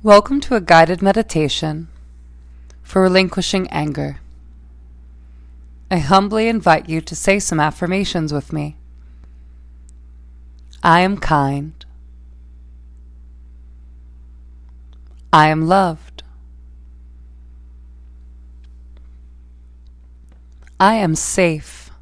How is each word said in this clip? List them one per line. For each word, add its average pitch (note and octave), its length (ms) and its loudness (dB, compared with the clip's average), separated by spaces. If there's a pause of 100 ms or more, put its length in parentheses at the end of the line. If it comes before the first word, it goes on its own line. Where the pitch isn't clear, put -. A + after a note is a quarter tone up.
Welcome G#3+ 380 6
to C4 140 -2
a G#3 60 0
guided E3+ 420 4
meditation D#3+ 840 -2 (920)
for - 220 0
relinquishing F#3 640 0
anger. C#3+ 520 -6 (1700)
I F3+ 80 0
humbly G3 480 0
invite F3+ 420 0
you D#3+ 120 -4
to D#3+ 140 -14
say G3 220 0
some F3 220 -4
affirmations E3 760 -4
with C#3+ 180 -8
me. D3+ 260 -10 (2000)
I E3+ 200 4
am F#3+ 180 -2
kind. C#3+ 680 -4 (3500)
I D#3 180 4
am D#3+ 180 -2
loved. F3+ 560 -2 (4000)
I G#3 160 2
am F3+ 180 0
safe. - 760 -4 (100)